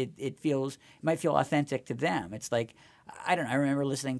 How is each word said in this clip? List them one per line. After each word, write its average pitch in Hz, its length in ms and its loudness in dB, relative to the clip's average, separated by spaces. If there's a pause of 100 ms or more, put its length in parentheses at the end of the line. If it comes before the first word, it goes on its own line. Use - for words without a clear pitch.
it, 127 160 -4
it 135 200 -4
feels, 139 360 0
it - 340 -16
might 165 160 2
feel 147 180 4
authentic 143 440 0
to 131 80 -4
them. 123 400 -2
It's - 180 -10
like, 117 220 0 (520)
I 180 80 2
don't 165 120 2
know, 113 60 -2
I 139 120 4
remember 139 220 2
listening 131 340 -2